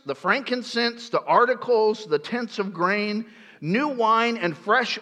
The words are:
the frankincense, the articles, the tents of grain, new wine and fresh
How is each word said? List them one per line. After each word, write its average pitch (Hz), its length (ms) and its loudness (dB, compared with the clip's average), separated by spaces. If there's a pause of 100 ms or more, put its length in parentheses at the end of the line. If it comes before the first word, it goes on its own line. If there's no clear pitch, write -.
the 139 100 -4
frankincense, 233 920 -2
the 160 140 0
articles, 220 840 2
the 156 140 0
tents 233 380 -6
of 196 160 -4
grain, 208 520 -2 (360)
new 208 260 0
wine 233 500 2
and 175 200 -2
fresh 233 440 0